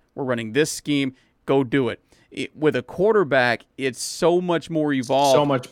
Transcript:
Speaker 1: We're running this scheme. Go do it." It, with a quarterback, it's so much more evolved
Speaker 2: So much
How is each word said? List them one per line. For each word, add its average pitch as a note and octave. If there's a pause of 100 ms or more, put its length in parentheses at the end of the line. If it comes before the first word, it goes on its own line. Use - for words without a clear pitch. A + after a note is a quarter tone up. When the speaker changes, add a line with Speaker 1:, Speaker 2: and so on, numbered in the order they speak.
(140)
Speaker 1:
We're C#3+
running A#2
this D3
scheme. C#3 (300)
Go C3+
do B2+
it." G2 (300)
It, -
with C#3+
a B2
quarterback, C#3+ (100)
it's C3
so F3
much F3
more D3+
evolved C3+
Speaker 2:
So D3
much C3+